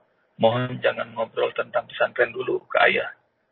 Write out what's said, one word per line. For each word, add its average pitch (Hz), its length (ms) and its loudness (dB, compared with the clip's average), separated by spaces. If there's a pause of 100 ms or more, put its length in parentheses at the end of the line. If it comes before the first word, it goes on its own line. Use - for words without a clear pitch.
(380)
mohon 123 400 2
jangan 117 320 -2
ngobrol 117 440 -2
tentang 120 360 -4
pesantren 117 400 0
dulu 123 400 -4
ke - 160 2
ayah. - 240 0 (420)